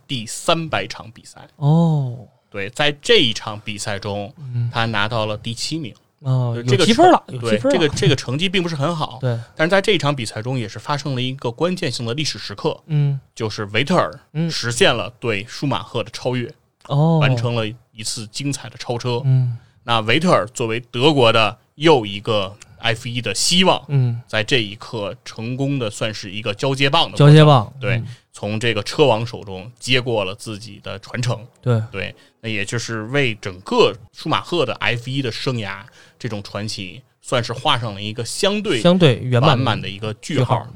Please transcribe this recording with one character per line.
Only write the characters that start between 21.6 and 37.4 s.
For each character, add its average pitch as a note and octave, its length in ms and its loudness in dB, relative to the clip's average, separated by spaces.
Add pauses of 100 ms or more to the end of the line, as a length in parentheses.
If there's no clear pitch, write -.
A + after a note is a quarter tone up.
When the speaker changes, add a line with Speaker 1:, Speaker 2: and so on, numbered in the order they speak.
Speaker 1:
又 C#3+ 320 4
一 G2+ 140 -10
个 G#2 360 -2 (220)
F A#2 280 -2
一 A#2+ 140 -4
的 A2 140 -4
希 F3+ 300 2
望， E3 240 2
Speaker 2:
嗯。 B2 380 2
Speaker 1:
在 A2 160 -2
这 A#2+ 200 0
一 G2+ 140 -8
刻 G2+ 380 -8 (120)
成 A#2 300 -8
功 C#3 220 -2
的 A2+ 120 -4
算 A2 220 -6
是 G2+ 180 -12
一 G#2 100 -8
个 A2 140 -4
交 C#3 200 -2
接 C#3 140 4
棒 C3+ 160 4
的 - 60 -4
过 - 80 -4
程。 C#3+ 80 10
Speaker 2:
交 D3 80 12
接 D#3 100 12
棒， C3+ 340 6
Speaker 1:
对， G2 180 0
Speaker 2:
嗯。 A#2 100 -4 (260)
Speaker 1:
从 G#2+ 260 -6
这 A#2 160 0
个 G2+ 80 -2
车 - 240 4
王 A#2 180 4
手 G2 200 -12
中 F#2+ 340 -12
接 B2+ 220 0
过 A#2 240 -2
了 F#2+ 100 -8
自 A2 240 -12
己 G2+ 240 -18
的 G2 160 -12
传 - 220 -8
承。 A#2+ 260 -4 (140)
Speaker 2:
对。 A#2 200 2 (120)
Speaker 1:
对， F#2+ 220 -8 (260)
那 A2+ 80 -8
也 G2+ 160 -2
就 A#2+ 140 -4
是 A2+ 260 -6
为 B2+ 320 0
整 F#2 240 -10
个 D#3 340 2 (180)
舒 - 160 -10
马 A2+ 120 2
赫 E3 260 -2
的 G#2 100 -6
F A#2+ 320 -2
一 C3+ 140 -2
的 A#2+ 80 -4
生 B2+ 260 -4
涯 G2 260 -8 (360)
这 A#2+ 100 -10
种 G#2 140 -6
传 G#2 240 -8
奇， G2+ 340 -10 (220)
算 B2 220 -2